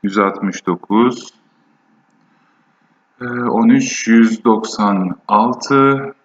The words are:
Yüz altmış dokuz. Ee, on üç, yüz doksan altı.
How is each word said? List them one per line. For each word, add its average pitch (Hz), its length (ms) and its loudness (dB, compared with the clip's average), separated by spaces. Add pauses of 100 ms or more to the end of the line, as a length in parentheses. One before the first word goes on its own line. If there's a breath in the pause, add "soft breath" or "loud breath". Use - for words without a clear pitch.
Yüz 101 140 -4
altmış 98 480 -2
dokuz. 113 680 -2 (1900)
Ee, 123 40 -12
on 120 440 0
üç, 131 380 0
yüz 113 360 4
doksan 101 720 0 (120)
altı. 139 880 0 (120)